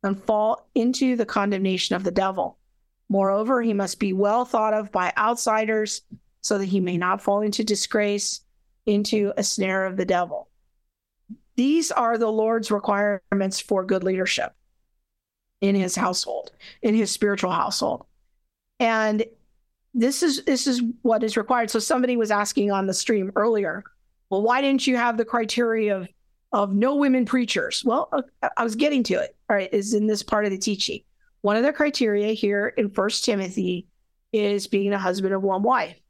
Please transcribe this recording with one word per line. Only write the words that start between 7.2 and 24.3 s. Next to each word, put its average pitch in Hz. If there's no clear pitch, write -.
fall 202
into 214
disgrace, 208
into 208
a 202
snare 190
of 190
the 185
devil." 180
These 294
are 233
the 226
Lord's 220
requirements 202
for 190
good 190
leadership 185
in 196
his 185
household, -
in 220
his 220
spiritual 196
household. -
And 220
this 254
is, 277
this 262
is 247
what 220
is 214
required. 233
So 226
somebody 254
was 220
asking 202
on 196
the 190
stream 196
earlier, 202
"Well, 196